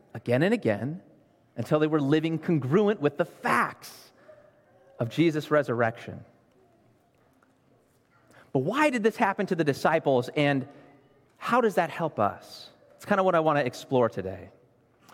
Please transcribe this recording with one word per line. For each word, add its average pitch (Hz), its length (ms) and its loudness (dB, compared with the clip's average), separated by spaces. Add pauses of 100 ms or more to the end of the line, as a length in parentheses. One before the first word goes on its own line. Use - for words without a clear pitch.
(120)
again 120 300 0
and 196 100 2
again 131 480 -2 (560)
until 151 220 0
they 156 80 2
were 151 140 2
living 156 380 2
congruent 175 640 0
with 143 160 0
the 175 80 0
facts - 880 -6 (880)
of 117 100 -4
Jesus' 151 420 0
resurrection. 120 720 -2 (2250)
But 143 80 0
why 262 300 2
did 247 120 -2
this 214 140 2
happen 196 300 0
to 190 80 -2
the 165 100 0
disciples, 143 720 0
and 143 320 0 (680)
how 247 240 0
does 214 140 0
that 233 120 2
help - 320 -4
us? - 480 -4 (280)
It's - 100 -20
kinda 196 160 2
what 185 120 2
I 165 60 4
wanna 156 200 2
explore 123 500 0
today. 92 400 -10 (640)